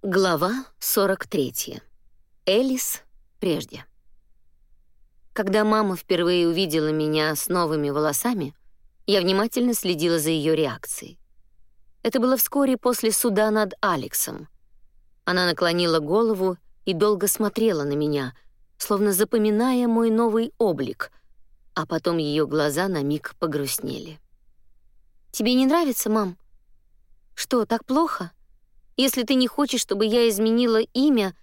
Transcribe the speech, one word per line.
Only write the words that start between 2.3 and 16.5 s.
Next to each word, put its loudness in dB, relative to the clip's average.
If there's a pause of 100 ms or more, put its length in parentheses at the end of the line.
Элис 0 (360)
прежде. -4 (1500)
Когда 0
мама 2
впервые 2
увидела 0
меня 0
с -6
новыми 0
волосами, -2 (540)
я 2
внимательно 0
следила 0
за -2
её 0
реакцией. -6 (840)
Это 0
было 2
вскоре 2
после 0
суда 2
над 0
Алексом. -4 (760)
Она 0
наклонила 0
голову 0 (260)